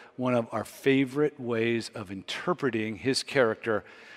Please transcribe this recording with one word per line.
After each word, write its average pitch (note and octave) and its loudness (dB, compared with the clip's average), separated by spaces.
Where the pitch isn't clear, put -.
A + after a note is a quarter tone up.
one B2+ 0
of A#2 0
our G#2+ -4
favorite C#3 0
ways A#2 0
of G2+ -10
interpreting A2 -2
his B2 0
character, A2+ 2